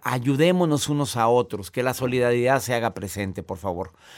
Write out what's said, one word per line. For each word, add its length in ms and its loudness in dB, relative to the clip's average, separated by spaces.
ayudémonos 840 2
unos 260 -2
a 140 4
otros, 420 0
que 120 -4
la 100 0
solidaridad 680 2
se 140 -2
haga 200 0
presente, 500 -6
por 140 -8
favor. 360 -6